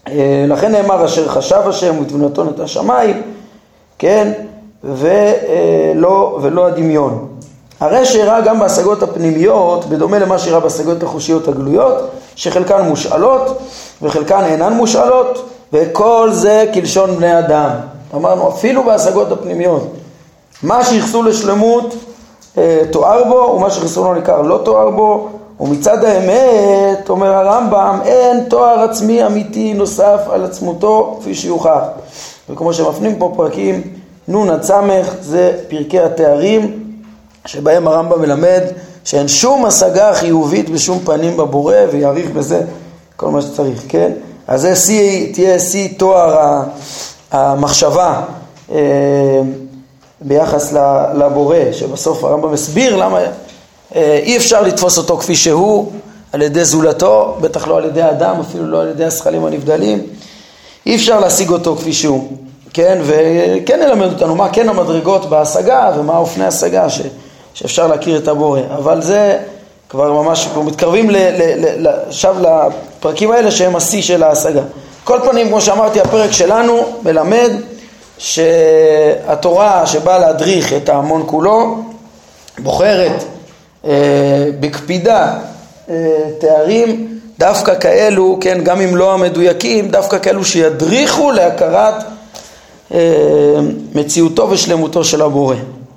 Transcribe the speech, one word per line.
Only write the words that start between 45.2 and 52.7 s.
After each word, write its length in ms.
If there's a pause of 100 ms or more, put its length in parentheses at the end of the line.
תהיה 260
שיא 380
תואר 420
ה-, 240 (680)
המחשבה, 880 (500)
אה, 60 (1400)
ביחס 520
ל-, 420
לבורא, 420 (140)
שבסוף 520
הרמב"ם 280
מסביר 440